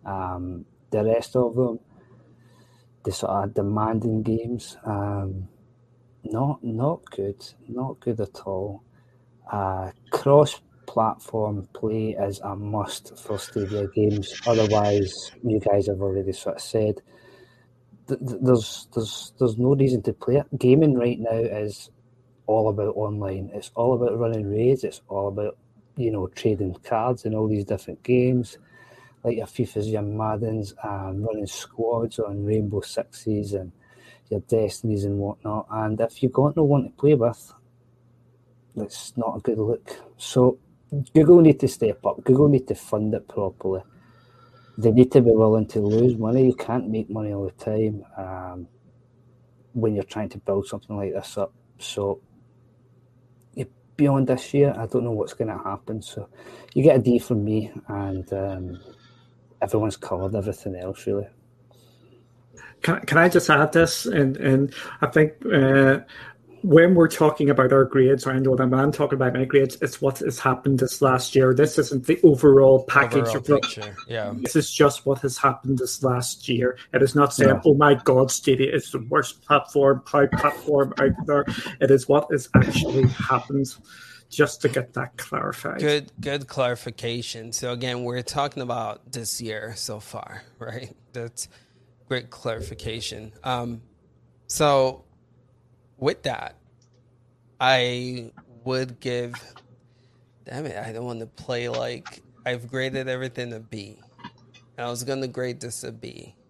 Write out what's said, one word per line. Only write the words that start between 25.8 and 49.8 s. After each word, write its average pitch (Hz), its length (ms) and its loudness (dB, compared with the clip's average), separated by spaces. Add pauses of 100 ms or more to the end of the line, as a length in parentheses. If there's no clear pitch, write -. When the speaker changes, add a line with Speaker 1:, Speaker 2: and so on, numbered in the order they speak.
Speaker 1:
you 117 140 -2
know, 98 180 -4
trading 98 560 -4
cards 117 400 -4
in 110 100 -4
all 107 140 -2
these 104 160 -2
different - 380 -10
games, 123 560 0 (680)
like 117 120 -2
your 110 100 -8
fifas, 107 440 -6
your 107 120 -4
Maddens, 107 800 -4
um, 98 400 -8
running 107 240 -6
squads 113 720 -4
on 101 260 -6
Rainbow 104 360 -2
Sixes - 760 -6
and 92 180 -8 (580)
your 101 100 -2
Destinies 107 640 -2
and 101 140 -2
whatnot. 104 520 -6
And 107 300 -4
if - 220 -4
you've 127 100 0
got 143 240 0
no 160 80 2
one 139 200 2
to - 60 -12
play 151 240 2
with, 117 380 -2 (1200)
that's - 400 -12
not 113 200 -4
a 104 40 -8
good 113 180 -2
look. 110 420 -4 (160)
So 127 420 2 (560)
Google 160 260 10
need 156 200 8
to 131 80 2
step - 360 -2
up. - 200 -4
Google 135 240 6
need 135 200 4
to 107 60 -2
fund 107 400 -2
it - 140 -8
properly. 95 540 -4 (960)
They 110 140 4
need 127 200 8
to 139 80 8
be 117 100 6
willing 110 380 6
to 110 120 -4
lose 110 360 2
money. 117 300 2
You 127 80 4
can't 120 340 -6
make 110 220 -6
money 107 220 -6
all 101 120 -6
the - 200 -10
time, 107 400 -2 (120)
um, 92 520 -12 (1040)
when 110 220 0